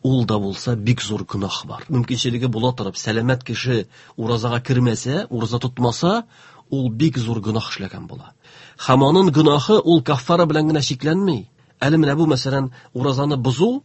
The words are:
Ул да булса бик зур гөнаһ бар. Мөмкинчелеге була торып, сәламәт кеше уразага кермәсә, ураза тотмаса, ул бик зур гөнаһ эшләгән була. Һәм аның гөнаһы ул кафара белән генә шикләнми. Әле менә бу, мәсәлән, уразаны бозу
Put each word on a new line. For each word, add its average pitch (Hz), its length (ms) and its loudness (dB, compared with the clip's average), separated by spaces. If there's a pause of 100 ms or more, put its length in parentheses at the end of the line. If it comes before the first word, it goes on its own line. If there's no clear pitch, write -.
Ул 131 220 2
да 107 140 0
булса 98 380 -4
бик 113 260 0
зур 101 240 -6
гөнаһ 98 400 -6
бар. - 240 -14
Мөмкинчелеге 123 580 -2
була 117 240 0
торып, 98 240 -6
сәламәт 120 480 -2
кеше 117 440 -4 (280)
уразага 117 460 -2
кермәсә, 123 680 0
ураза 113 300 -4
тотмаса, 131 680 0 (460)
ул 131 180 -2
бик 127 300 0
зур 113 240 -4
гөнаһ 110 300 -4
эшләгән 92 340 -10
була. - 260 -18 (460)
Һәм 135 260 4
аның 170 300 6
гөнаһы 151 500 4
ул 165 180 4
кафара 170 440 2
белән 156 240 2
генә 156 160 2
шикләнми. 151 600 -2 (320)
Әле 147 180 2
менә 143 180 2
бу, 160 140 2
мәсәлән, 135 400 0 (240)
уразаны 139 420 0
бозу 143 480 0